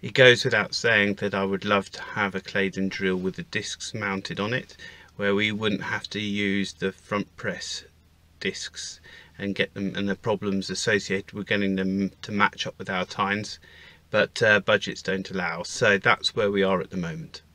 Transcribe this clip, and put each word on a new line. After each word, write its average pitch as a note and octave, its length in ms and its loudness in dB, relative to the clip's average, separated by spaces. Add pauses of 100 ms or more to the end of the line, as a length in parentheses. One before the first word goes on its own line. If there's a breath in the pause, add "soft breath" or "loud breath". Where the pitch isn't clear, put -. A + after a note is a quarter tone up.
It A#2 120 -8
goes C3 300 8
without A2 320 2
saying G#2 400 4
that G2+ 180 -4
I G2 120 0
would G2 180 -2
love G2+ 300 2
to - 80 -12
have G2 340 -4
a F#2+ 60 -4
Claydon G2 480 -2
drill F#2+ 260 0
with F#2 220 -4
the F2 60 -8
discs - 500 -8
mounted F#2+ 480 -4
on G#2+ 120 -2
it, B2+ 220 -6 (400 loud breath)
where G2+ 180 0
we G#2+ 200 2
wouldn't G#2 300 -2
have - 260 -4
to G#2 100 -6
use G2+ 540 -2
the F#2+ 180 -4
front - 460 -6
press - 480 -8 (560)
discs - 580 -8 (380 loud breath)
and G2 180 -4
get - 180 0
them, G2 220 -4
and G2+ 140 -2
the F#2+ 60 0
problems G2 540 -2
associated G2 600 0
with G2+ 160 -8
getting G2+ 300 2
them F#2+ 340 0 (120)
to A2 100 -10
match G#2 340 0
up - 100 -10
with F#2+ 120 -10
our F#2 160 -2
tines, G#2 520 -2 (540 loud breath)
but, - 320 2
uh, G#2+ 160 8
budgets G2 420 0
don't F#2+ 300 -4
allow, F2 320 -4
so G#2 340 2
that's - 380 2
where G#2+ 160 2
we G2+ 100 2
are F#2+ 200 4
at - 80 -8
the F#2+ 80 -8
moment. E2 440 -8 (140)